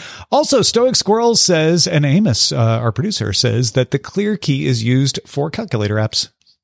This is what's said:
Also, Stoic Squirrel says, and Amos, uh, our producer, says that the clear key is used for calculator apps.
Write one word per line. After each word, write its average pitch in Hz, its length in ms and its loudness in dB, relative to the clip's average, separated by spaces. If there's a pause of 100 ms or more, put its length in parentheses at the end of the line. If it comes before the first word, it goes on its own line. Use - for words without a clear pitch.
(320)
Also, 277 300 2
Stoic 240 340 2
Squirrel 226 400 2
says, 165 520 2
and 151 180 2
Amos, 147 460 2
uh, 143 60 -4
our 113 340 0
producer, 131 420 -4
says 120 380 0
that 127 200 0
the 143 80 -2
clear 208 380 -4
key 143 300 -2
is 120 160 0
used 131 420 0
for 147 240 -6
calculator 107 460 -4
apps. - 340 -2 (340)